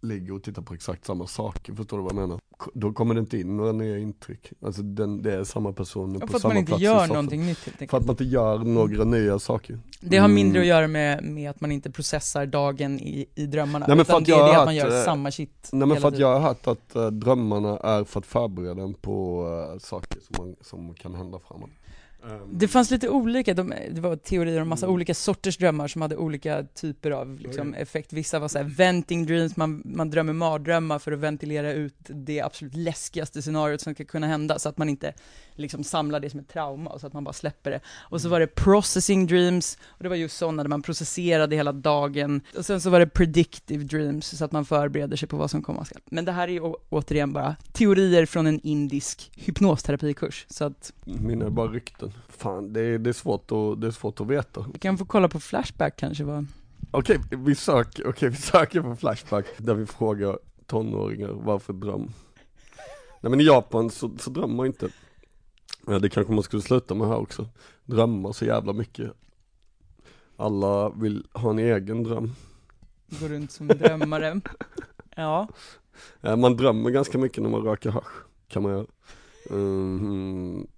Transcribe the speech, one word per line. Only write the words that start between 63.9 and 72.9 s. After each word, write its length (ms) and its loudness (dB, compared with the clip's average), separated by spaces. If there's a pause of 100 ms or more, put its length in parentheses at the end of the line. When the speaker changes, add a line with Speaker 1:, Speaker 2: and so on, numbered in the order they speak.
Speaker 1:
så, 300 -8
så 100 -10
drömmer 260 -4
man 100 -2
inte. 240 -4 (960)
Ja, 120 2
det 100 2
kanske 240 0
man 100 2
skulle 180 -4
sluta 340 0
med 120 0
här 100 0
också. 300 -8 (380)
Drömma 480 0
så 120 -4
jävla 280 0
mycket. 380 -8 (1300)
Alla 520 0
vill 440 -4
ha 160 -2
en 100 0
egen 440 0
dröm. 280 -4 (920)